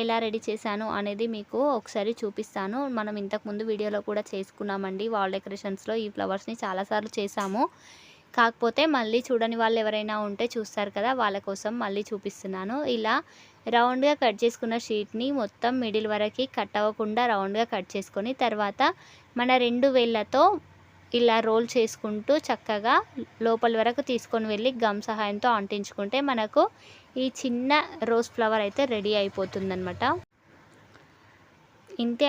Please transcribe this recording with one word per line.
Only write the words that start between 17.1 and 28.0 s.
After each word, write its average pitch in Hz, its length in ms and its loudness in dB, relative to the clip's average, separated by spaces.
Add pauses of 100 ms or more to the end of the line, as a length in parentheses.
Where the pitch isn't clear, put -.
రౌండ్గా 202 400 0
కట్ 196 220 -4
చేసుకొని 202 360 -4 (120)
తర్వాత 214 400 0 (560)
మన 254 260 4
రెండు 240 300 4
వేళ్ళతో 233 480 4 (720)
ఇలా 233 180 6 (120)
రోల్ 226 260 4
చేసుకుంటూ 220 600 0 (140)
చక్కగా 220 460 0 (540)
లోపల 226 340 4
వరకు 240 280 2
తీసుకొని 226 440 -2
వెళ్ళి 220 180 2 (140)
గమ్ 208 240 0
సహాయంతో 214 400 0 (100)
అంటించుకుంటే 202 580 -4 (120)
మనకు 233 340 2 (600)
ఈ 262 40 0 (140)
చిన్న 254 320 0 (360)